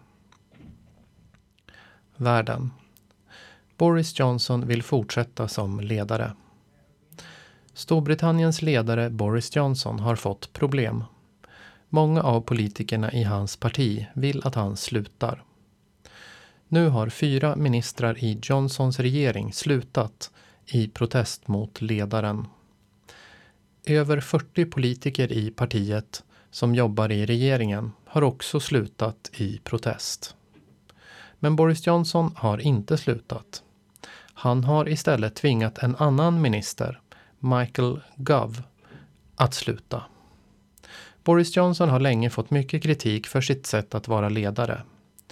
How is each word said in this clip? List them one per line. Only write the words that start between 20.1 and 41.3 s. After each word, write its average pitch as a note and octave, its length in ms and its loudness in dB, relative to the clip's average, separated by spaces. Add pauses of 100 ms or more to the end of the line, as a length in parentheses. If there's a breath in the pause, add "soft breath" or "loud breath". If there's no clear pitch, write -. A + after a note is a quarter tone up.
i A2 220 0
protest - 600 -2
mot G#2 320 -4
ledaren. G#2+ 680 -2 (1400 loud breath)
Över D3+ 340 2
fyrtio - 460 -2
politiker B2+ 680 -2
i A2 180 -2
partiet G#2 720 -4 (260 soft breath)
som A#2+ 240 0
jobbar A2 380 2
i G#2 140 0
regeringen A#2 680 0 (140)
har D3+ 160 0
också C3+ 380 0
slutat - 760 -2
i G#2+ 240 -4
protest. - 760 -6 (1040 loud breath)
Men D3+ 180 2
Boris D#3+ 300 4
Johnson E3+ 500 2
har A2 220 0
inte C#3+ 400 2
slutat. - 640 -6 (720 loud breath)
Han B2 300 0
har D3+ 240 2
istället B2+ 480 0
tvingat A2+ 420 0
en B2+ 180 0
annan D#3 440 2
minister, A2 600 -2 (380 loud breath)
Michael B2+ 600 0 (160)
Gove, B2+ 460 0 (760 loud breath)
att B2+ 180 2
sluta. A2+ 480 -8 (1200 loud breath)
Boris E3+ 320 4